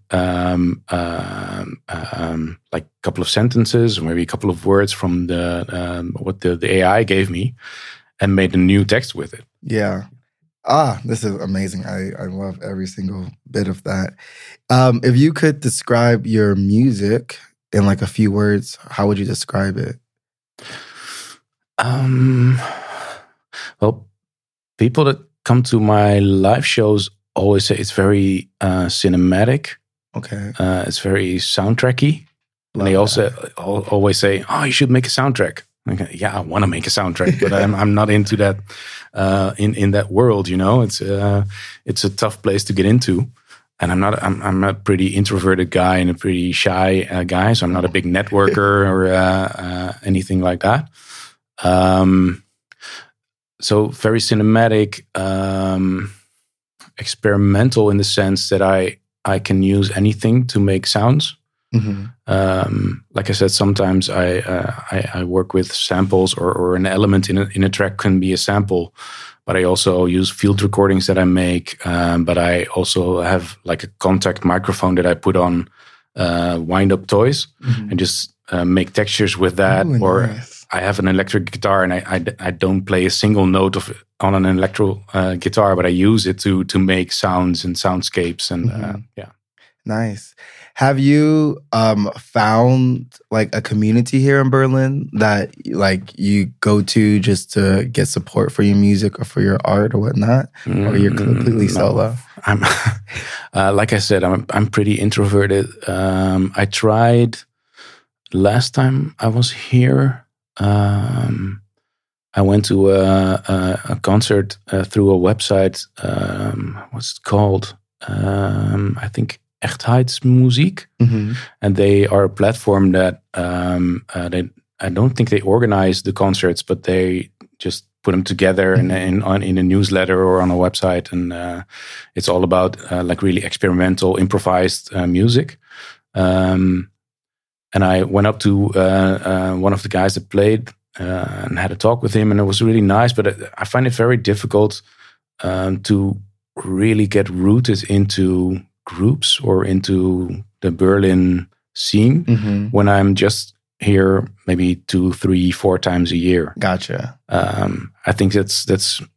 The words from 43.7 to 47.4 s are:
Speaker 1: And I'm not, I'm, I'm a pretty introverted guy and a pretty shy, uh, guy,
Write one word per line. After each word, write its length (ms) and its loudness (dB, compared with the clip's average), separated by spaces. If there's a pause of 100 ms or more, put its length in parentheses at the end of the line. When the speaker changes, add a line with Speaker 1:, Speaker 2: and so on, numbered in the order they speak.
Speaker 1:
And 100 -2
I'm 80 0
not, 240 0
I'm, 200 -4
I'm 200 0
a 120 0
pretty 320 0
introverted 640 0
guy 260 2
and 140 0
a 40 -2
pretty 380 -2
shy, 580 0
uh, 140 -4
guy, 300 0